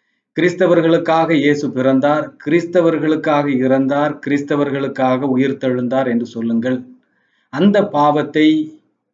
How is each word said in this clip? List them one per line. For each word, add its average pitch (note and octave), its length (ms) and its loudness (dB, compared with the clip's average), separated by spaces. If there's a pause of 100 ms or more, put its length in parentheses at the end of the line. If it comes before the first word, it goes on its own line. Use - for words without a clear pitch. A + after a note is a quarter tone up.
(400)
கிறிஸ்தவர்களுக்காக E3 920 2
இயேசு C#3+ 400 0
பிறந்தார், C3+ 720 0
கிறிஸ்தவர்களுக்காக D#3 1040 0
இறந்தார், C3+ 760 0
கிறிஸ்தவர்களுக்காக C3+ 1080 -2
உயிர்த்தெழுந்தார் B2+ 720 -2
என்று A#2 200 -2
சொல்லுங்கள். A#2 560 -4 (680)
அந்த G3+ 400 -2
பாவத்தை, D3+ 920 0 (340)